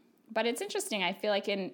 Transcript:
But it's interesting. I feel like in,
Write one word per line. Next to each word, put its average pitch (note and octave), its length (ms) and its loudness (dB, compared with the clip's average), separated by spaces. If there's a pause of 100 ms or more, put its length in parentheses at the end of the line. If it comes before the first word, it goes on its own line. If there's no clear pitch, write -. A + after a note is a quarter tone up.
(320)
But A3 140 2
it's A#3+ 140 0
interesting. F#4+ 440 -2
I F3 80 2
feel G#3 180 -2
like G3+ 160 2
in, F#3+ 280 0